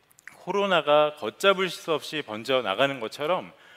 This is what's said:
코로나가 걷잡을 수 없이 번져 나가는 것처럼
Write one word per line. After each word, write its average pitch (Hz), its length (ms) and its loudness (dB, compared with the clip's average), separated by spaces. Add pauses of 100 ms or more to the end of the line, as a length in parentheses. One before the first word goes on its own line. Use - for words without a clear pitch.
(380)
코로나가 151 800 2
걷잡을 185 520 0
수 - 240 -6
없이 147 320 -6
번져 113 380 -2
나가는 123 360 0
것처럼 139 540 -6 (240)